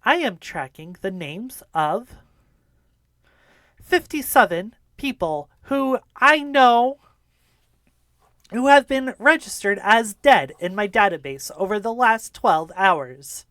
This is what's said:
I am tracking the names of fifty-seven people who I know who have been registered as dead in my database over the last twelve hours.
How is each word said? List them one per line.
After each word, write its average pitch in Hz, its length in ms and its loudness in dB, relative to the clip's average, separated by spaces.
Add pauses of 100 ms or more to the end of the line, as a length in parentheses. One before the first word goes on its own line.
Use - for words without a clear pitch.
I 254 120 4
am 269 200 -4
tracking 160 640 -14
the 190 100 -6
names 185 520 -14 (100)
of 160 420 -4 (1700)
fifty-seven 233 920 -2 (200)
people 160 540 -6 (140)
who 269 360 -2 (160)
I 294 240 4
know 269 600 2 (1500)
who 247 160 -2
have 277 200 6
been 262 320 -4
registered 208 640 0
as 220 320 2
dead 196 460 2
in 180 140 -6
my 208 140 -4
database 165 720 -2
over 196 220 -4
the 214 140 -6
last 226 400 0
twelve 165 420 0
hours. 143 760 -2